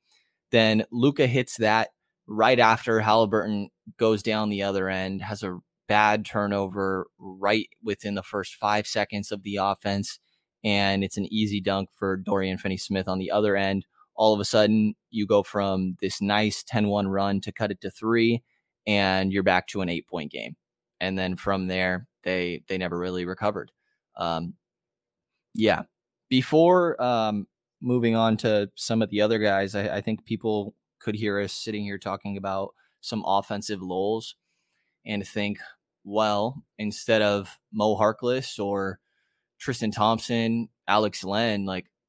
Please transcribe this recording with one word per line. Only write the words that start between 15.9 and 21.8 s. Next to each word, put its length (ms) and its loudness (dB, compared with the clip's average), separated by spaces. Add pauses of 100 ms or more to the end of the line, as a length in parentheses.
this 180 -4
nice 440 0
ten 240 0
one 220 0
run 320 0
to 100 -10
cut 180 -4
it 120 -8
to 100 -8
three, 500 2 (460)
and 440 2
you're 120 0
back 240 2
to 140 -6
an 80 -2
eight-point 420 -6
game. 240 -10 (440)
And 160 -4
then 200 -2
from 320 -2
there, 400 -2 (160)